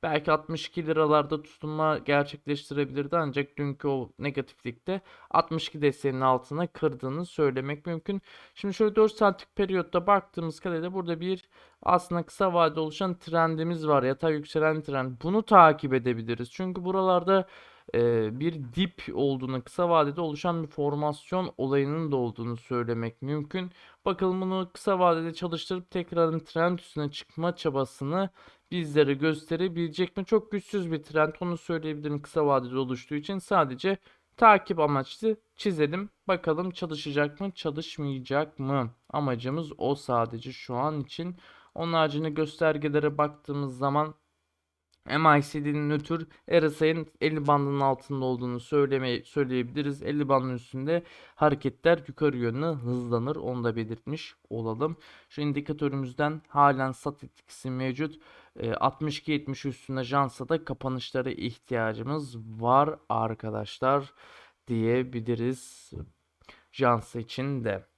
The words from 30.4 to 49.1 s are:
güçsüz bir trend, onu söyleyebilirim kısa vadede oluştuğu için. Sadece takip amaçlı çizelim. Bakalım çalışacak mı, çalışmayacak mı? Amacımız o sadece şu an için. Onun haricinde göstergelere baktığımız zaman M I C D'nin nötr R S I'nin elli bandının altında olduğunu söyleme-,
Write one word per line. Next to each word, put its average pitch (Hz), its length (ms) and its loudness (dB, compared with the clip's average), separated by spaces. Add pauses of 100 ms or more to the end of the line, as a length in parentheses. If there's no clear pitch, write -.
güçsüz 190 400 -4
bir 151 120 -4
trend, 156 360 2
onu 175 180 -2
söyleyebilirim 151 640 -4
kısa 151 240 0
vadede 127 320 2
oluştuğu 131 380 -4
için. 151 220 -6
Sadece 185 600 0 (400)
takip 202 420 6
amaçlı 151 580 0 (180)
çizelim. 175 540 0 (180)
Bakalım 175 440 0
çalışacak 147 720 -2
mı, 196 100 -4
çalışmayacak 147 1080 -4
mı? 135 300 0 (200)
Amacımız 139 680 -4
o 135 180 0
sadece 120 560 -2
şu - 240 -10
an 147 260 -2
için. 175 340 -8 (400)
Onun 165 180 -2
haricinde 156 360 2
göstergelere 151 880 0
baktığımız 143 600 -2
zaman 143 380 0 (920)
M 151 340 6
I - 20 0
C 147 240 -6
D'nin 147 240 -2
nötr 156 380 -2 (220)
R 156 200 6
S 156 200 2
I'nin 160 220 -4 (100)
elli 151 260 0
bandının 143 320 2
altında 135 460 0
olduğunu 123 340 -4
söyleme-, 131 640 0